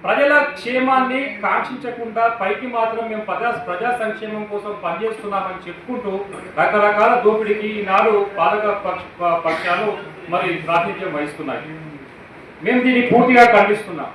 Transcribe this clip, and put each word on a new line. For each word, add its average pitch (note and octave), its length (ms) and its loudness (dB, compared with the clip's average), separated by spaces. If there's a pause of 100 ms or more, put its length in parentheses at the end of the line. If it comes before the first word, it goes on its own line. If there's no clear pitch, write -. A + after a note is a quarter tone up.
ప్రజల C#4+ 360 4
క్షేమాన్ని B3+ 1040 0
కాంక్షించకుండా A#3 840 -2
పైకి G#3 400 -2
మాత్రం A3+ 420 -2
మేము G#3+ 120 -6
ప్రజా, A#3 300 -4
ప్రజా A3+ 520 -4
సంక్షేమం G#3+ 400 -6
కోసం G#3 400 -8
పనిచేస్తున్నామని F#3+ 840 -6
చెప్పుకుంటూ G3+ 520 -8 (420)
రకరకాల G#3 640 4
దోపిడీకి G#3+ 420 2
ఈనాడు G3+ 600 2 (100)
పాలక G#3+ 320 2
పక్ష-, F3+ 520 -6
ప-, - 240 2
పక్షాలు G3+ 520 -2 (320)
మరి E3 240 -2
ప్రాతినిధ్యం E3 600 -2
వహిస్తున్నాయి. D3 480 -6 (1000)
మేము B3 180 4
దీన్ని B3 300 4
పూర్తిగా A#3+ 340 8
ఖండిస్తున్నాం. G3+ 680 2